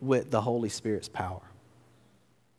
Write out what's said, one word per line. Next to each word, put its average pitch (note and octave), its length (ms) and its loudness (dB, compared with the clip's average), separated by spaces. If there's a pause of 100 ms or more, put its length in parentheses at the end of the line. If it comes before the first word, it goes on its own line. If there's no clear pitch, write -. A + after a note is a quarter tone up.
with C3 300 2
the A2 120 4
Holy A#2 260 0
Spirit's G#2+ 400 -2
power." F#2 320 -6 (1200)